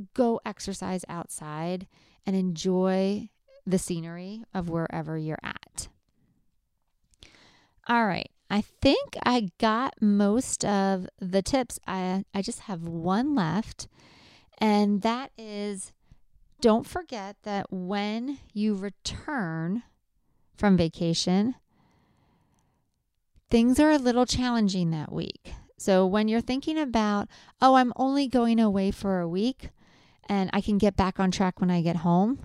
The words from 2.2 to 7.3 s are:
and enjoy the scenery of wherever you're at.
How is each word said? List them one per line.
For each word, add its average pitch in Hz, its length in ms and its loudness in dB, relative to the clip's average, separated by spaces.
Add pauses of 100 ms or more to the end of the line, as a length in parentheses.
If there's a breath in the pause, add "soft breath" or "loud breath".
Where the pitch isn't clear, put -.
and 190 100 0
enjoy 185 960 0 (360)
the 185 120 0
scenery 180 760 -8
of 175 160 -6
wherever 160 480 -4
you're 156 260 -6
at. - 460 -12 (2000 soft breath)